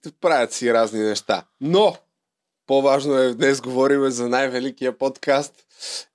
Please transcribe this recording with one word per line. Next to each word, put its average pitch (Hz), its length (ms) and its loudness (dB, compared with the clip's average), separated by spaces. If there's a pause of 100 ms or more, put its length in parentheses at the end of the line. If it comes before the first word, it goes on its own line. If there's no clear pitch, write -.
(200)
правят 135 320 0
си 117 220 -2
разни 110 260 0
неща. 104 420 -2 (180)
Но 175 360 2 (680)
по-важно 139 520 2
е, 127 160 2
днес 135 260 0
говорим 131 500 0
за 120 180 -4
най-великия 127 720 -4
подкаст 135 560 -2 (600)